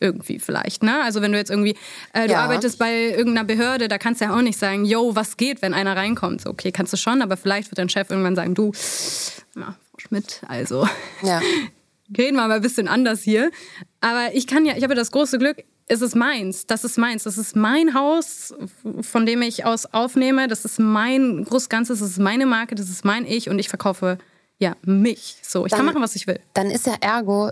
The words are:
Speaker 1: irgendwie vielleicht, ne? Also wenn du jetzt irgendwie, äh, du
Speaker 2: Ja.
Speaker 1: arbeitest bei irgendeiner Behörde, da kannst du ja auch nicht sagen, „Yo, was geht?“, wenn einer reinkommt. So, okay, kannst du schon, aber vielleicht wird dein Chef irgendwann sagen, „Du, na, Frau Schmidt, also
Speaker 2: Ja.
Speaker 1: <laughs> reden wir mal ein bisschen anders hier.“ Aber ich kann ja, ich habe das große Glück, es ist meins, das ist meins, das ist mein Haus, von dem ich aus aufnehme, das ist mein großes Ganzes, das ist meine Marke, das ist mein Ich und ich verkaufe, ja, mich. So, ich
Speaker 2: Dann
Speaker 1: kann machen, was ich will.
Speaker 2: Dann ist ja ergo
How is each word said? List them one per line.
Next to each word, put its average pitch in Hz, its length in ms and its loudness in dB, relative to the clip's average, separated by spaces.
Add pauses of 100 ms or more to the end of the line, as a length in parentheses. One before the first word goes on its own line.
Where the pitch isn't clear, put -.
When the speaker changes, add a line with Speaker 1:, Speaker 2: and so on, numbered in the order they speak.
Speaker 1:
irgendwie - 380 -2
vielleicht, - 440 -4
ne? 240 200 2
Also 214 180 -2
wenn 208 100 2
du 208 60 2
jetzt 208 120 -2
irgendwie, 208 280 2 (340)
äh, 220 160 0
du 202 60 2
Speaker 2:
Ja. 170 60 4
Speaker 1:
arbeitest 247 400 0
bei 226 320 2
irgendeiner 226 340 2
Behörde, 233 420 2
da 208 100 0
kannst 233 220 -2
du 214 60 2
ja 202 100 0
auch 233 60 4
nicht 233 180 2
sagen, 202 240 0
„Yo, 226 320 2
was 214 220 -2
geht?“, 254 240 0
wenn 190 120 0
einer 196 220 0
reinkommt. 202 460 -2
So, - 80 -8
okay, - 240 -6
kannst 185 180 -2
du 196 60 -2
schon, 247 240 2
aber 190 160 0
vielleicht 196 340 -2
wird - 80 -6
dein 180 80 0
Chef 196 220 -2
irgendwann 190 260 2
sagen, 175 200 0
„Du, 208 180 2 (840)
na, - 220 -14 (120)
Frau - 100 -20
Schmidt, - 500 -6
also 123 360 -2 (380)
Speaker 2:
Ja. 175 180 2
Speaker 1:
<laughs> 285 760 -4
reden 269 180 2
wir 240 100 2
mal 220 120 2
ein 214 40 0
bisschen 220 280 -2
anders 226 320 2
hier.“ 220 280 2 (520)
Aber 233 320 0
ich 254 140 0
kann 311 180 4
ja, 294 100 0
ich 240 80 0
habe 269 120 2
das 240 160 -2
große 269 280 2
Glück, 285 240 0 (240)
es 226 140 2
ist 240 160 -2
meins, 233 500 0
das 220 160 -2
ist 240 140 -2
meins, 233 260 0
das 202 140 -4
ist 214 180 -6
mein 262 380 4
Haus, 294 600 0 (460)
von 226 260 0
dem 233 180 2
ich 233 200 -4
aus 226 220 0
aufnehme, 262 640 2
das 214 160 -4
ist - 120 -4
mein 220 680 2
großes 254 240 0
Ganzes, 226 300 0
das 202 100 -2
ist 180 100 -4
meine 220 260 2
Marke, 233 300 0
das 196 140 -6
ist 185 160 -8
mein 220 200 2
Ich 233 240 -4
und 196 100 0
ich 202 100 -4
verkaufe, 190 480 -2 (400)
ja, 175 260 0
mich. 196 580 2
So, - 240 -2
ich 190 60 -2
Speaker 2:
Dann 214 80 4
Speaker 1:
kann 262 80 4
machen, 294 160 2
was - 120 -4
ich - 120 -6
will. 185 120 -2 (140)
Speaker 2:
Dann 196 160 2
ist 240 160 -2
ja 247 160 2
ergo 208 500 0